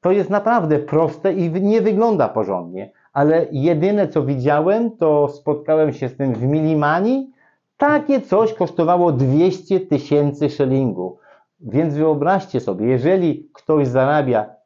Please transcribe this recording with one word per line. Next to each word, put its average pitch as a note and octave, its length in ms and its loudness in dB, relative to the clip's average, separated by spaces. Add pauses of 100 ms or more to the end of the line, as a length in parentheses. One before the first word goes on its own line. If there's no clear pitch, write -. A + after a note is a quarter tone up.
to F3+ 100 0
jest F#3+ 200 0
naprawdę G3+ 480 0
proste D#3+ 540 -2
i E3+ 180 -2
wy-, E3+ 100 -4
nie G#3+ 200 2
wygląda G3+ 480 2
porządnie. F#2 640 -6 (220)
Ale D#3 400 2
jedyne, E3+ 560 0
co D#3 140 -2
widziałem, D3+ 760 0
to D3 320 2
spotkałem D3+ 640 -2
się - 160 -6
z B2+ 80 -12
tym C3 180 -2
w A2 80 -6
Milimani. D#3+ 920 0 (440)
Takie C#4+ 440 2
coś A3 340 0
kosztowało E3+ 580 0
dwieście D#3 680 0
tysięcy D3 680 0
szelingów. B2+ 680 -2 (420)
Więc C#3+ 340 -2
wyobraźcie D#3 680 0
sobie, G2+ 260 -4
jeżeli D3+ 680 0
ktoś D3+ 320 0
zarabia C3 600 0 (200)